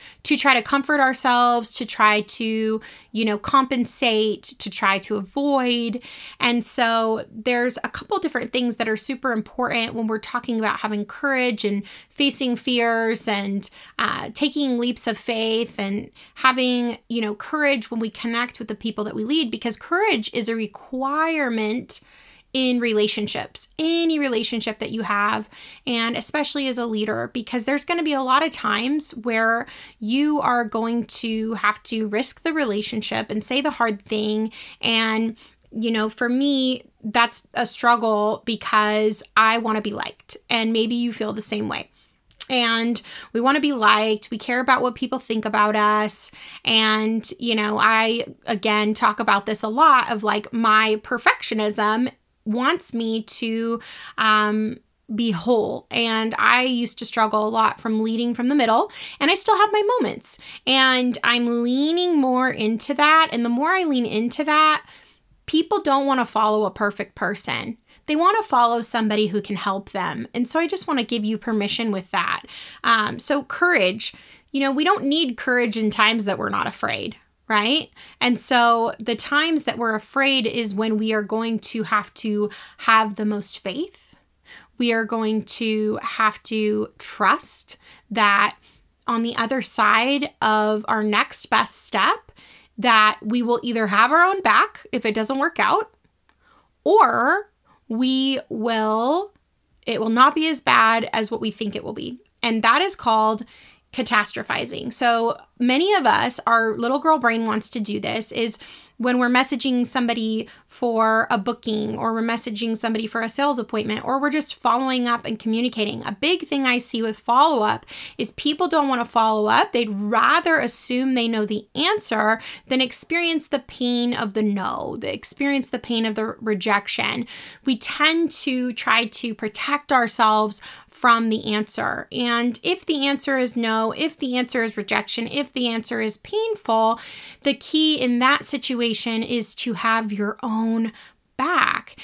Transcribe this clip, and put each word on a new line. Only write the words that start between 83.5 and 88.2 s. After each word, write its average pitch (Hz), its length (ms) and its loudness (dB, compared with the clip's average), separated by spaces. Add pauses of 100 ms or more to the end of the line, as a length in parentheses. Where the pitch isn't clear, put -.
faith. - 560 -10 (640)
We 240 160 2
are 226 100 0
going 220 400 -2
to 214 580 -2
have - 420 -2
to 214 440 -2 (100)
trust - 800 -2 (320)
that 202 480 2 (500)